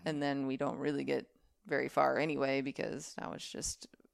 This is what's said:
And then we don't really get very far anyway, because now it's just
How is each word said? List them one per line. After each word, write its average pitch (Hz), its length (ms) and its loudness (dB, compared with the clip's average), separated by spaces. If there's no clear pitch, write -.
And 147 140 0
then 139 240 0
we 135 100 -2
don't 139 220 0
really 143 240 0
get 135 240 0
very 135 220 2
far 135 300 4
anyway, 135 420 2
because - 580 -4
now - 140 -6
it's - 160 -10
just - 380 -6